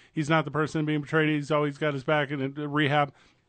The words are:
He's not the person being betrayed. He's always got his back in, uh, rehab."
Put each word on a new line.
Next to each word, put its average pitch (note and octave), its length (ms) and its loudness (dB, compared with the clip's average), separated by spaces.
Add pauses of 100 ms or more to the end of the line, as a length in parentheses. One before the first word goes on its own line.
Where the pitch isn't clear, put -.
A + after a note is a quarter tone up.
(120)
He's D3+ 180 -2
not D#3+ 140 4
the D3 80 -8
person D3+ 320 -2
being D3+ 160 0
betrayed. D3+ 300 2
He's D3 220 -2
always D3 260 0
got D3+ 160 -2
his C3 100 -6
back D3+ 260 0
in, C#3+ 120 -4 (160)
uh, D3 100 -6
rehab." D3 460 2 (360)